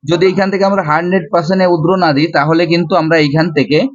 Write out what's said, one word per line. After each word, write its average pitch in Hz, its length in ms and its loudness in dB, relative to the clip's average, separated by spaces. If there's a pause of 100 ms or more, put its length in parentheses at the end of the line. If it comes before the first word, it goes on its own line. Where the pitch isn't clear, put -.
যদি 170 280 -2
এখান 190 200 0
থেকে 196 180 0
আমরা 196 200 0
হান্ড্রেড 175 420 0
পার্সেন্ট 175 300 0
এ 185 100 2
উইথড্র 165 180 0 (140)
না 160 120 2
দিই, 156 200 0
তাহলে 160 260 0 (100)
কিন্তু 170 200 -2 (100)
আমরা 160 220 0
এইখান 156 220 0 (100)
থেকে 139 220 0 (160)